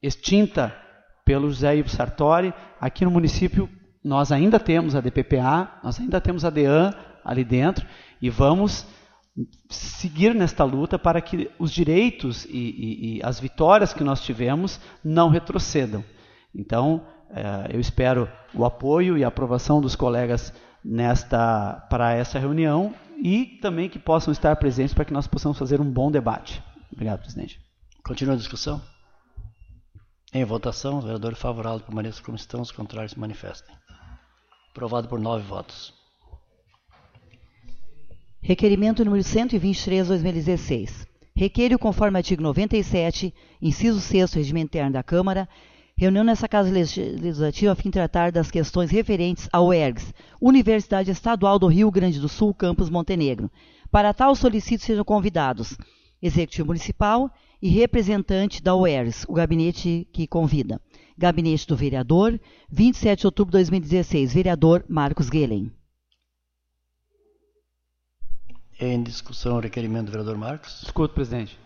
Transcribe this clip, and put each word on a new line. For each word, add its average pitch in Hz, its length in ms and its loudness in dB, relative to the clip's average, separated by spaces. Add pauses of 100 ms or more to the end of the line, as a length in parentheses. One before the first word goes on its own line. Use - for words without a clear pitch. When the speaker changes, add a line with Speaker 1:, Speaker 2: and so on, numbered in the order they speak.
Speaker 1:
extinta 143 720 0 (520)
pelo 139 240 4
José 143 260 2
Ivo 147 140 0
Sartori, 160 640 2 (260)
aqui 131 240 -2
no 180 80 4
município 175 580 2 (320)
nós 139 300 0
ainda 175 280 6
temos 165 360 2
a 139 60 0
D 123 100 -2
P 131 140 0
P 139 140 2
A, 143 440 0
nós 120 160 -6
ainda 131 220 -2
temos 180 240 -2
a 170 40 2
dean 151 440 4 (300)
ali 127 200 -2
dentro, 127 420 0 (360)
e 127 80 -2
vamos 151 560 2 (840)
seguir 180 640 0
nesta 175 300 2
luta 139 340 -2
para 170 240 2
que 165 280 -6 (100)
os 160 120 -2
direitos 165 760 0
e, - 40 -20
e, 113 680 -8
e - 60 -10
as 120 160 -4
vitórias 165 540 4
que - 100 -4
nós 139 180 -2
tivemos 135 580 -4 (240)
não 160 260 4
retrocedam. 127 720 0 (500)
Então, 131 540 -2 (240)
eh, 101 420 -8
eu 113 60 -2
espero 123 500 0 (240)
o 120 100 0
apoio 156 540 2
e 139 60 2
a 120 60 2
aprovação 131 520 -2
dos 131 140 -2
colegas 120 580 -2 (300)
nesta, 117 1040 -2
para 120 240 0
essa 120 240 -4
reunião 156 560 0 (240)
e 226 440 -2
também 185 280 -4
que - 80 -16
possam 160 340 0
estar 151 260 2
presentes 131 360 0
para 151 120 -4
que - 80 -8
nós 139 120 -4
possamos 147 320 -4
fazer 139 240 0
um 147 80 0
bom 131 220 0
debate. 117 500 -4 (300)
Obrigado, 110 300 -6
presidente. - 380 -14 (460)
Speaker 2:
Continua 131 300 -4
a - 20 -4
discussão. 147 420 -8 (1500)
Em 131 120 -2
votação, 120 560 -6
os 123 60 -8
vereadores 110 340 -8
favoráveis 113 420 -6
permaneçam 110 420 -10
como 117 120 -12
estão, 120 260 -12
os 117 100 -12
contrários 110 420 -12
se - 60 -16
manifestem. - 560 -14 (960)
Aprovado 120 380 -6
por 117 120 -6
nove 110 240 -4
votos. 98 480 -14 (2500)
Speaker 3:
Requerimento 208 600 2
número 202 180 2
cento 233 320 -2
e - 20 2
vinte 185 220 0
e - 60 -8
três, 185 240 0
dois 185 120 2
mil 180 100 0
e 170 40 -2
dezesseis. 147 720 -4 (260)
Requeiro, 233 460 2
conforme 208 380 2
artigo 170 260 -2
noventa 160 320 0
e 208 80 2
sete, 170 500 -2 (280)
inciso 196 400 0
sexto, 185 340 2
regimento 156 300 -2
interno 143 260 -4
da 131 100 -4
Câmara, 185 460 -2 (500)
reunião 190 280 4
nessa 226 220 2
Casa 196 220 2
Legis-, - 520 -2
Legislativa 160 500 0
a 185 40 2
fim 190 140 -4
de 180 40 -8
tratar 175 400 0
das 170 180 0
questões 165 400 0
referentes 180 600 0
ao 180 220 6
ergs, 143 400 -2 (280)
Universidade 214 680 4
Estadual 196 480 2
do 185 100 4
Rio 190 220 6
Grande 180 300 0
do 143 80 -4
Sul, 208 260 0
Campus 175 360 0
Montenegro. 160 600 -2 (400)
Para 208 240 4
tal, 269 220 4
solicito 226 480 0
sejam 208 220 0
convidados 160 720 0 (440)
Executivo 165 460 0
Municipal 208 640 0 (300)
e 190 80 0
representante 202 920 2
da 185 140 4
uergs, 139 540 2
o - 40 -6
gabinete 170 760 0
que 160 160 -4
convida. 139 540 0 (360)
Gabinete 165 480 0
do 147 120 0
Vereador, 147 600 2 (320)
vinte 220 260 4
e - 20 -12
sete 202 240 2
de 208 60 4
outubro 190 240 2
de 190 60 6
dois 180 120 4
mil 180 80 0
e 175 60 -2
dezesseis, 151 500 0
Vereador 170 560 4
Marcos 143 380 0
Gehlen. 113 440 -2 (3000)
Speaker 2:
Em 123 240 -2
discussão, 117 540 -4
o - 20 0
requerimento 113 480 -6
do 104 40 -10
vereador 107 240 -6
Marcos. 117 460 -12
Speaker 1:
Escuto, - 320 -2
presidente. 120 520 -6